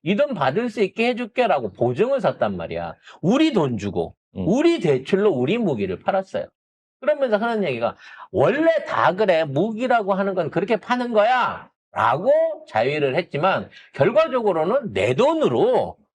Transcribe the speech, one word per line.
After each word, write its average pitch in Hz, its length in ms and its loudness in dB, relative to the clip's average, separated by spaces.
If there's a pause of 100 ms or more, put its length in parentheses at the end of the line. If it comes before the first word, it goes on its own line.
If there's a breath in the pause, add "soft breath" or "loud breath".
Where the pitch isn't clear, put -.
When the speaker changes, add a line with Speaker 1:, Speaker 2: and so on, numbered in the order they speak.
Speaker 1:
이 180 120 0
돈 285 180 0
받을 165 360 0
수 226 120 -4
있게 226 280 0
해줄게라고 208 640 -2
보증을 196 480 0
샀단 117 340 0
말이야. 82 400 -8 (260 loud breath)
우리 285 300 2
돈 143 260 0
주고, 90 380 -6 (220)
Speaker 2:
음. 95 100 -4
Speaker 1:
우리 302 320 2
대출로 175 520 0
우리 135 260 0
무기를 104 420 -2
팔았어요. - 460 -4 (560)
그러면서 269 360 0
하는 220 280 -2
얘기가 120 320 -4 (340 loud breath)
"원래 277 540 2
다 135 280 2
그래. 185 300 2
무기라고 208 720 0
하는 196 200 -2
건 170 160 -2
그렇게 196 280 -2
파는 247 340 -4
거야." 214 580 0 (220)
라고 147 400 2 (360)
자위를 135 480 0
했지만 160 540 -2 (240 loud breath)
결과적으로는 220 1000 0
내 98 220 0
돈으로, 202 840 2 (200)